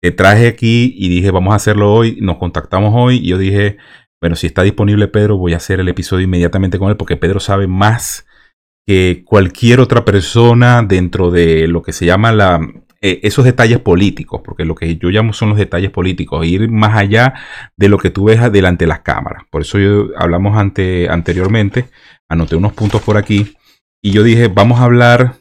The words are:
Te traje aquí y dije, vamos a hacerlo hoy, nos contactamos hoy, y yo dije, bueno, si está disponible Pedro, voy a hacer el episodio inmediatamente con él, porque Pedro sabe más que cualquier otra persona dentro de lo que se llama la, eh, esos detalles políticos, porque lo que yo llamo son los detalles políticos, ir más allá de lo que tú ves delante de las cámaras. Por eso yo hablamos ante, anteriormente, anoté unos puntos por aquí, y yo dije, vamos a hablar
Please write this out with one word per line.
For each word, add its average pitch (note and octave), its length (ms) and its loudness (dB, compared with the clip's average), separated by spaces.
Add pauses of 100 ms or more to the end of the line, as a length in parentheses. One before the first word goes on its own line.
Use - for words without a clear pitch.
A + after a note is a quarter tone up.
Te E2+ 100 0
traje G#2+ 360 4
aquí A#2 480 0
y F#2+ 140 -4
dije, F2+ 220 0
vamos F#2 200 0
a G#2+ 60 2
hacerlo G#2 340 0
hoy, A2+ 300 0
nos F#2 160 -4
contactamos F#2+ 580 -2
hoy, B2 220 2
y - 120 -4
yo F2+ 100 0
dije, G2 380 -2 (440)
bueno, E2+ 160 -2
si E2+ 100 -6
está F#2 140 -2
disponible G2+ 460 0
Pedro, G#2 300 0
voy F2+ 160 -2
a E2 40 -4
hacer F#2 220 -6
el F#2 100 -2
episodio F2+ 340 -4
inmediatamente F#2 560 -2
con G2 100 -2
él, G2+ 80 -2
porque F2 200 -6
Pedro F#2+ 240 -2
sabe G2 260 -2
más G2+ 580 -2 (600)
que F#2 400 0
cualquier A2+ 560 2
otra A#2+ 240 2
persona A#2+ 760 2
dentro F#2 460 0
de E2 380 2
lo E2+ 140 -2
que - 100 -12
se - 140 -6
llama G2+ 260 2
la, F#2+ 300 2 (380)
eh, F#2 220 -4
esos G#2+ 240 0
detalles A#2 320 2
políticos, - 680 -2
porque - 220 -10
lo D#2+ 80 -4
que E2 240 -6
yo F2+ 120 -4
llamo G#2+ 240 0
son G#2+ 160 -2
los G#2+ 100 0
detalles F#2+ 320 -2
políticos, F2+ 560 -4
ir F#2+ 240 0
más G#2+ 260 0
allá A2 380 0 (400)
de G2+ 140 2
lo G2+ 100 2
que F#2 100 -2
tú G2 160 -4
ves A2 260 4
delante F2+ 340 2
de E2 40 0
las D2+ 120 -4
cámaras. - 500 -8
Por D#2 100 -6
eso D#2 160 -4
yo G2+ 300 2 (100)
hablamos F2+ 400 0
ante, F#2 520 -2
anteriormente, G2 760 -2 (420)
anoté E2 280 -2
unos F#2+ 180 -2
puntos G#2 300 -2
por G#2 140 0
aquí, G2+ 360 -2 (480)
y G2+ 100 -2
yo G#2 120 4
dije, A#2 240 4
vamos A#2 320 2
a B2+ 60 4
hablar A#2+ 560 4